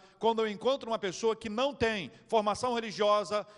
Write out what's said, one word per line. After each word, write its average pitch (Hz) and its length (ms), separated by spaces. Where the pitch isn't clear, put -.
quando 220 220
eu 220 80
encontro 226 420
uma 226 80
pessoa 214 360
que 220 140
não 247 260
tem 220 360
formação 220 460
religiosa, 208 720